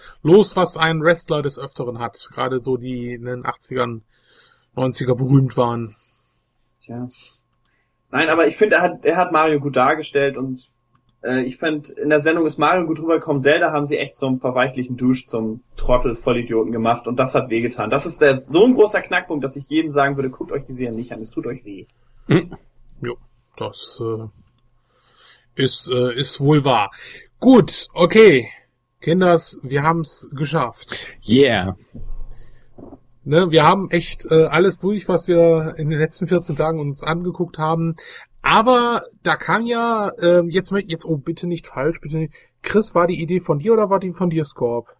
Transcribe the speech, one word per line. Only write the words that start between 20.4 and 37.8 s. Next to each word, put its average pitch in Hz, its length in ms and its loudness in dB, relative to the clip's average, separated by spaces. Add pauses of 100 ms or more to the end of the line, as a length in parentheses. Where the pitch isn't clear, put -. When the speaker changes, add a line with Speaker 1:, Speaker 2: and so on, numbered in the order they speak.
Speaker 2:
euch 143 120 -6
die - 80 -16
Serie 123 240 -8
nicht 117 160 -10
an, 107 80 -12
es 110 100 -14
tut - 160 -10
euch - 200 -10
weh. 98 180 -16 (440)
Speaker 3:
Mhm. 175 280 0 (460)
Speaker 1:
Jo, 120 160 -10 (400)
das, - 440 -12
äh, 113 220 -8 (1400)
ist, - 280 -2
äh, 123 240 -2
ist 139 260 -6
wohl 143 240 2
wahr. 113 260 2 (480)
Gut, 233 560 4
okay. 175 540 6 (520)
Kinders, 175 600 2
wir 135 200 -2
haben's 160 500 -2
geschafft. 139 760 -6 (200)
Speaker 3:
Yeah. 104 500 2 (1500)
Speaker 1:
Ne, 165 260 2
wir 156 160 6
haben 185 240 2
echt, - 400 -4
äh, 160 140 6
alles 170 340 2
durch, 196 300 -4
was 175 200 -2
wir 165 480 4
in 151 140 -4
den 156 80 -2
letzten 160 280 -2
vierzehn 165 300 -2
Tagen 160 240 -2
uns 143 220 -6
angeguckt 175 560 -6
haben. 165 360 0 (480)